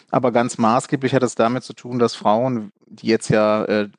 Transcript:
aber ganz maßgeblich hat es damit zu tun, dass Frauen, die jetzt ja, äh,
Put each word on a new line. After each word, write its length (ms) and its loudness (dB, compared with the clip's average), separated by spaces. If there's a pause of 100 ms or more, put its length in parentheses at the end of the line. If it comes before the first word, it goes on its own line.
aber 220 2
ganz 260 0
maßgeblich 560 0
hat 100 2
es 120 -2
damit 280 0
zu 100 -16
tun, 260 -8
dass 160 0
Frauen, 560 -2 (160)
die 200 -12
jetzt 220 0
ja, 360 2
äh, 340 -2